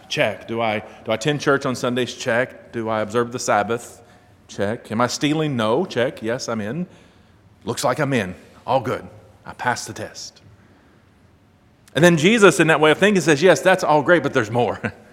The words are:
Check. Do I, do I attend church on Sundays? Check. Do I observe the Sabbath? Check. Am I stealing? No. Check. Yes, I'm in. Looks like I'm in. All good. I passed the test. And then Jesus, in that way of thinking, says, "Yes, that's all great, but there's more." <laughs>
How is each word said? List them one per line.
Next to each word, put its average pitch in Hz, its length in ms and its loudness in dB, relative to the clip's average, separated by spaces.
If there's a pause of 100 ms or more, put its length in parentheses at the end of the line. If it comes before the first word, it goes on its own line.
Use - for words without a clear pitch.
Check. 113 400 -4
Do 113 140 -6
I, 107 180 -2 (240)
do 113 80 -6
I 110 40 0
attend 147 260 -2
church 139 240 2
on 127 100 -4
Sundays? 123 400 -4
Check. - 560 -4
Do 113 160 -6
I 110 140 -2
observe 120 320 -2
the 120 60 -8
Sabbath? 113 600 -2 (460)
Check. 107 420 -6
Am 113 120 -2
I 123 60 2
stealing? 151 500 -2
No. 117 280 0
Check. 127 380 -4
Yes, 117 240 -6
I'm 113 140 -4
in. 139 260 -8 (800)
Looks - 180 -6
like 127 160 0
I'm 139 140 -2
in. 95 200 -2 (320)
All 127 140 0
good. 101 260 -6 (400)
I - 80 -16
passed - 340 -6
the 110 60 -12
test. - 480 -16 (1500)
And 143 80 0
then 175 140 8
Jesus, 190 460 6
in 156 60 4
that 151 120 4
way 156 120 6
of 147 80 2
thinking, 196 220 2
says, 147 220 2
"Yes, 180 160 6
that's 180 240 2
all 151 180 2
great, 156 220 4
but 135 100 -4
there's 113 160 0
more." 117 320 -2
<laughs> 113 100 -4 (200)